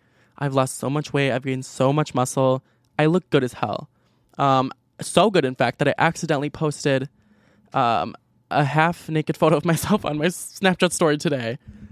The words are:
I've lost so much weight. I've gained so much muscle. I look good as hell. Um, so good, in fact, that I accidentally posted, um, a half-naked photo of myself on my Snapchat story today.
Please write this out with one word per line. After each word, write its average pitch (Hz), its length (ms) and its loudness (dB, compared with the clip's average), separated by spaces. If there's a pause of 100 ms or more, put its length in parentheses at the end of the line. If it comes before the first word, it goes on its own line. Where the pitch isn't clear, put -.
(380)
I've 139 160 -4
lost 131 240 0
so 127 120 -4
much 147 240 -4
weight. 139 180 0
I've 127 120 -2
gained 131 220 -4
so 135 280 0
much 151 200 0
muscle. 131 500 0 (340)
I 151 80 2
look 170 240 2
good 139 140 2
as 123 100 -6
hell. - 360 -6 (480)
Um, 135 340 2 (280)
so 190 300 2
good, 175 160 2
in 131 100 -4
fact, 120 240 -2
that 143 80 0
I 135 100 0
accidentally 151 520 -2
posted, 143 600 -2 (640)
um, 113 420 0 (340)
a 143 140 2
half-naked 156 720 0
photo 165 180 4
of 151 80 -2
myself 165 400 0
on 151 140 -4
my 151 80 -2
Snapchat 180 680 0
story 151 260 2
today. 131 400 -4 (340)